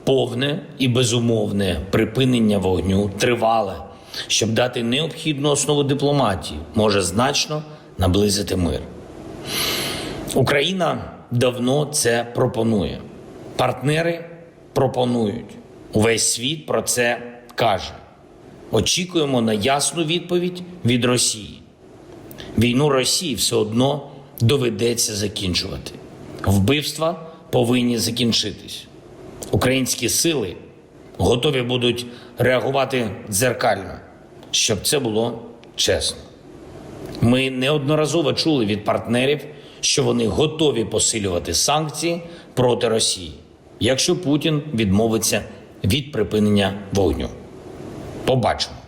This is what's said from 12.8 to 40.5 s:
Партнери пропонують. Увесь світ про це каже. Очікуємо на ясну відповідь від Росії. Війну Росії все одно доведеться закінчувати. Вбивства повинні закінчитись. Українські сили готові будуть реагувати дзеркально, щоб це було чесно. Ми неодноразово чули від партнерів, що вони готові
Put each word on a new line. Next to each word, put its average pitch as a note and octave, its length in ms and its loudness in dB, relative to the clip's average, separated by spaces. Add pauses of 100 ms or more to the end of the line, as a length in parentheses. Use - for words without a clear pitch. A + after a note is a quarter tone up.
Партнери E3 680 0 (480)
пропонують. B2 840 0 (380)
Увесь A2 400 4
світ D3 320 -4
про A2+ 160 0
це A#2+ 400 0 (340)
каже. G#2 360 0 (800)
Очікуємо C#3+ 720 2
на A2+ 120 2
ясну C#3 500 0
відповідь F3 600 -2 (220)
від A#2+ 200 2
Росії. A2 560 -2 (960)
Війну A#2+ 320 4
Росії C3 460 0
все G#2+ 200 -2
одно A#2+ 520 2 (320)
доведеться A#2 760 2
закінчувати. G2 760 -4 (540)
Вбивства C#3+ 720 2 (300)
повинні B2 480 2
закінчитись. A2+ 880 -2 (680)
Українські B2+ 580 0
сили A#2 460 0 (640)
готові B2 440 2
будуть A#2+ 440 0 (320)
реагувати B2+ 720 2 (200)
дзеркально, G#2 640 0 (580)
щоб - 360 0
це D3 120 2
було A#2 400 0 (360)
чесно. - 420 0 (1040)
Ми B2+ 280 4
неодноразово D3 840 2
чули C#3 320 2
від G2+ 200 -2
партнерів, B2 540 0 (420)
що - 220 2
вони A#2+ 240 2
готові C3+ 580 2